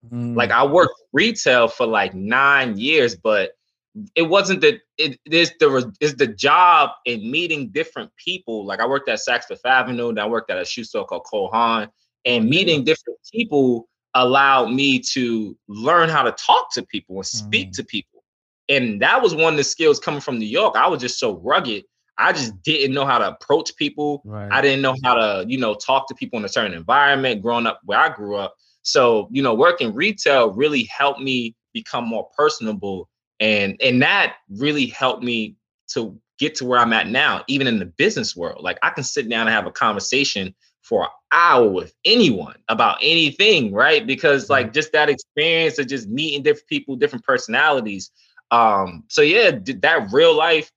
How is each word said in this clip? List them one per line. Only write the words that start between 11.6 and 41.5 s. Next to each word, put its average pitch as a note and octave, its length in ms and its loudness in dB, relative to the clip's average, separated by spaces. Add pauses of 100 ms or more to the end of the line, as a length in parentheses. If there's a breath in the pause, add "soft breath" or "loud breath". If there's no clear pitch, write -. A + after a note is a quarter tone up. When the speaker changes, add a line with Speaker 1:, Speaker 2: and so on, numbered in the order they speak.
Speaker 2:
and A#2+ 200 0
Speaker 1:
Oh, - 20 2
yeah. A#2+ 40 2
Speaker 2:
meeting D#3+ 340 0
different D3+ 340 -2 (120)
people C3+ 580 0 (260)
allowed C3 580 4
me C3+ 280 0
to A#2 560 -4 (120)
learn D3+ 400 2
how D3+ 140 0
to A#2 100 0
talk - 420 0
to - 120 -6
people F#2+ 300 -12
and F#2+ 100 -10
speak G#2 440 -6
Speaker 1:
Mm. - 20 -18
Speaker 2:
to C#3 120 -10
people. - 400 -12 (440)
And A#2+ 340 0
that G3 180 2
was F#3 140 2
one D#3+ 200 2
of - 20 -2
the C#3+ 80 0
skills D3+ 340 2
coming D3 220 -6
from C3 180 -6
New A2 80 -4
York. E3 300 0
I C3 100 4
was E3 140 0
just B2 180 -6
so G#2+ 200 -2
rugged. A2+ 460 -2 (340)
I F#3+ 140 2
just A#2 300 -6
didn't C#3 320 -2
know C#3 100 0
how B2+ 140 2
to G2+ 120 0
approach - 460 -2
people. D3 480 -4
Speaker 1:
Right. G#2 280 -12
Speaker 2:
I C3 100 2
didn't C#3 200 2
know C3 200 0
how B2+ 120 2
to, G#2 340 0
you C3 100 -4
know, A2 160 -2
talk C3 340 -2
to A#2+ 60 -12
people A#2 240 -10
in G#2+ 60 -6
a G2+ 40 -6
certain G#2+ 260 -4
environment B2+ 680 2
growing A#2 240 0
up - 180 -4
where G2+ 140 -2
I D#3 160 2
grew G#2 220 -8
up. G2 180 -6 (280)
So, A#2 480 2
you C3+ 120 -2
know, B2 120 2
working C#3 400 2
retail C#3 580 2
really C3+ 320 -2
helped C#3 360 -4
me B2+ 340 -6 (180)
become A#2 340 -8
more A2+ 300 -6
personable. G#2 720 -2 (300)
And, G2+ 420 0
and B2 220 2
that F3 340 0 (120)
really C#3 380 -2
helped A#2+ 360 -2
me A2+ 340 -6 (320)
to A2 300 -8 (200)
get D3+ 180 -2
to C3 80 -8
where B2 140 2
I'm A#2+ 140 4
at F#2+ 160 0
now, A#2+ 400 0
even C3+ 180 -2
in A#2 120 0
the F#2 80 -6
business C#3+ 480 -2
world. E2 280 -10
Like, F2+ 200 -6
I D#3 80 0
can C#3+ 140 -10
sit B2+ 240 -6
down A2+ 180 -2
and A2 80 2
have G2+ 120 0
a E2+ 40 -8
conversation G#2 840 -2 (280)
for G#2 220 -2
an - 60 -8 (220)
hour D3+ 360 4